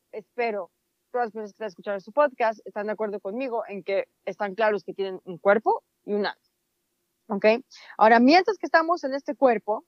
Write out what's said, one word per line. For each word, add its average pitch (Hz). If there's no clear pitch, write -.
espero, 214
todas 240
las 208
personas 208
que -
están 220
escuchando 202
su 214
podcast 247
están 202
de 214
acuerdo 208
conmigo 226
en 190
que 196
están 202
claros 214
que -
tienen 190
un 180
cuerpo 226
y 202
un 202
alma, -
¿ok? 202
Ahora, 233
mientras 349
que 339
estamos 330
en 269
este 262
cuerpo, 233